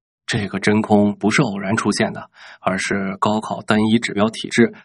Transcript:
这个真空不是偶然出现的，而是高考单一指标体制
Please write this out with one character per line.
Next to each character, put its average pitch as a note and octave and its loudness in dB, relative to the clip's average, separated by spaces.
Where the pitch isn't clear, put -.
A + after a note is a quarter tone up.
这 G#2 -4
个 - -6
真 - 2
空 G#3 2
不 - 0
是 - 0
偶 G#2 0
然 G2 -4
出 A2+ 0
现 G2+ 0
的， - -14
而 F#2 -2
是 G2 -4
高 G#2+ 0
考 - -8
单 G#2+ 2
一 A2 4
指 - -4
标 G2+ 2
体 - -10
制 A2+ 4